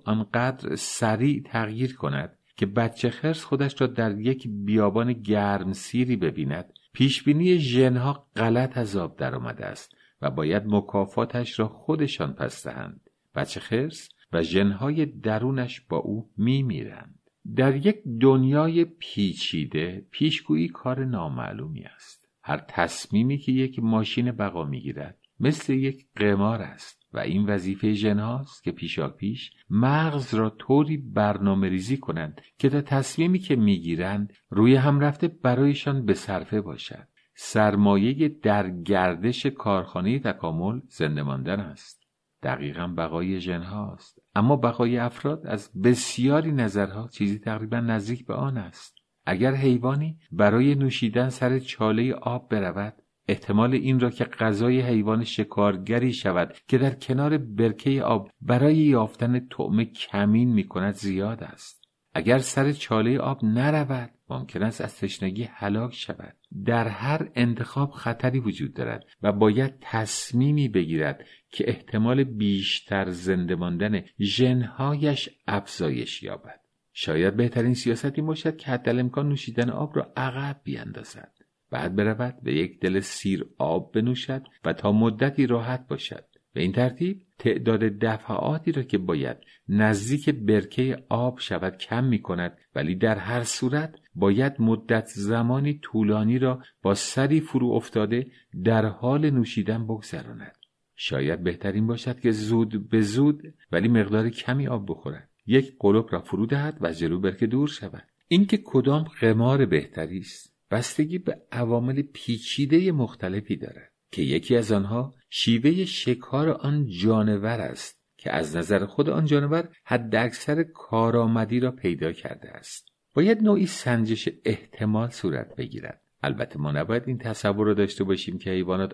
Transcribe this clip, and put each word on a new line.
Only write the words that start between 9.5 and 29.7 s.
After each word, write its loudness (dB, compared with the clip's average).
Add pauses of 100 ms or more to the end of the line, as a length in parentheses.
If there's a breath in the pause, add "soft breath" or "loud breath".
است -16 (260 soft breath)
و -2
باید 0
مکافاتش 0
را 0
خودشان -2
پس -8
دهند. -12 (260)
بچه -4
خرس -4 (240 soft breath)
و 2
ژن‌های 0
درونش -4
با -4
او -4
می‌میرند. -2 (380)
در 4
یک 2 (200)
دنیای 6
پیچیده، -4
پیشگویی 0
کار -4
نامعلومی -6
است. -20 (140)
هر -4
تصمیمی 0
که -2
یک 0
ماشین 0
بقا -4
می‌گیرد، -10 (220)
مثل 0
یک -2
قمار 2
است -16
و -4
این 0
وظیفهٔ 0
ژن‌هاست -2
که -2
پیشاپیش -6 (180 soft breath)
مغز 2